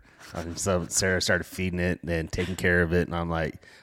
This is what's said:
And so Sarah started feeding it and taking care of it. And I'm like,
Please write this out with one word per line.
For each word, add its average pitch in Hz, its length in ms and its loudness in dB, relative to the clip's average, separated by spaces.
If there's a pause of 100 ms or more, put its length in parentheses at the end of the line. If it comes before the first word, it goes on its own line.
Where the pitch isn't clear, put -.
(320)
And 85 240 -8
so 90 320 0
Sarah 92 320 2
started 90 220 2
feeding 90 380 -4
it 90 240 0
and 82 260 -2
taking 90 240 -4
care 87 280 4
of 82 100 0
it. 87 160 4
And 85 80 -4
I'm 85 140 -2
like, 80 340 -2 (180)